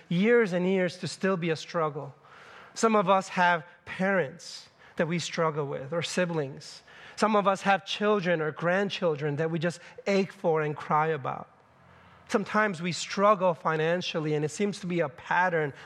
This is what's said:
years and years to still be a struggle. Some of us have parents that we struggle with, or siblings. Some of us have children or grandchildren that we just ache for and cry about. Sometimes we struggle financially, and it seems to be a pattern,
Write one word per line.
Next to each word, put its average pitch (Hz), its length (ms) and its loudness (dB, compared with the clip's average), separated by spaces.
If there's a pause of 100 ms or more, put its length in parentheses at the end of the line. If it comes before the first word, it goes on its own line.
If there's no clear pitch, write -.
years 208 460 4
and 180 120 0
years 185 340 0
to - 100 -6
still 190 260 0
be 170 140 -2
a 156 80 0
struggle. 147 580 -6 (580)
Some 226 220 2
of 196 140 4
us 190 180 4
have 175 380 2 (180)
parents - 840 -4 (260)
that 165 140 0
we 175 100 0
struggle 156 460 -2
with, 139 260 -8
or 170 100 -2
siblings. 165 800 -4 (360)
Some 214 180 2
of 202 100 4
us 196 180 2
have 196 220 2
children 190 560 0
or 151 100 -2
grandchildren 160 840 -2
that 160 160 -2
we 165 80 -2
just 170 220 -4 (240)
ache 196 260 0
for 160 300 0
and 151 160 -2
cry 156 300 0
about. 135 420 -6 (800)
Sometimes 208 520 0
we 175 120 -4
struggle 190 600 2
financially, 160 840 0
and 151 100 0
it 143 60 -2
seems 202 280 -2
to 185 80 -8
be 170 140 0
a 147 80 0
pattern, 165 640 0 (120)